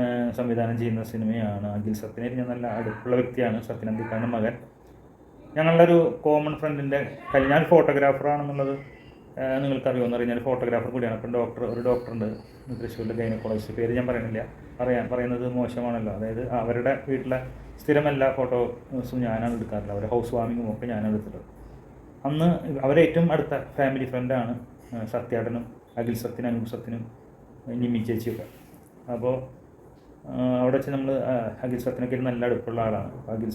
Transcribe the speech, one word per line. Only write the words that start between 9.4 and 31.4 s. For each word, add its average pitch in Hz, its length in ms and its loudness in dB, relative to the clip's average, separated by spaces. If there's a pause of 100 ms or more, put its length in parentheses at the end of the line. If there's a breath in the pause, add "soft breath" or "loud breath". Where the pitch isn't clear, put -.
ഏഹ്, 131 200 0
നിങ്ങൾക്കറിയുമോ 131 460 0
എന്നറിയാം. 120 240 0
ഞാൻ 120 160 -2
ഫോട്ടോഗ്രാഫർ 120 480 0
കൂടിയാണ്. 113 220 -2
അപ്പം 120 200 -8
ഡോക്ടർ, 117 240 -2 (100)
ഒരു 120 160 -4
ഡോക്ടറുണ്ട് 117 400 0 (540)
തൃശ്ശൂരിലെ 113 380 -6
ഗൈനക്കോളജിസ്റ്റ്, 110 580 -2
പേര് 117 200 2
ഞാൻ 123 120 0
പറയണില്ല, 113 320 -4 (380)
പറയാൻ, 123 320 2
പറയുന്നത് 123 340 0 (120)
മോശമാണല്ലോ. 120 600 -2
അതായത് 110 240 -4 (180)
അവരുടെ 120 320 2 (160)
വീട്ടിലെ 127 300 0 (420)
സ്ഥിരം 147 320 4
എല്ലാ 135 240 4
ഫോട്ടോസും 123 880 -2
ഞാനാണ് 113 320 0
എടുക്കാറുള്ളത്, 104 360 -4
അവരുടെ 104 200 -4
ഹൗസ് 117 220 0
വാമിങ്ങും 117 360 -2
ഒക്കെ 123 200 -6
ഞാനാണ് 107 240 0
എടുത്തിട്ടുള്ളത്. - 340 -8 (760)
അന്ന് 156 200 4 (380)
അവരെ 143 200 6
ഏറ്റവും 165 280 4
അടുത്ത 143 200 0 (240)
ഫാമിലി 135 340 2
ഫ്രണ്ടാണ്, 123 420 0 (400)
ഏഹ്, 110 200 -6
സത്യേട്ടനും 117 500 -2 (360)
അഖിൽ 117 220 -2
സത്യനും 120 280 -4
അനൂപ് 117 220 -2
സത്യനും 117 300 -8 (800)
നിമ്മി 120 260 2
ചേച്ചിയൊക്കെ. 110 380 -2 (680)
അപ്പോൾ, 123 240 0 (960)
ഏഹ്, 127 300 2
അവിടെ 127 140 4
വെച്ച് 135 180 -2
നമ്മൾ, 135 160 -2 (220)
ഏഹ്, 113 180 0 (140)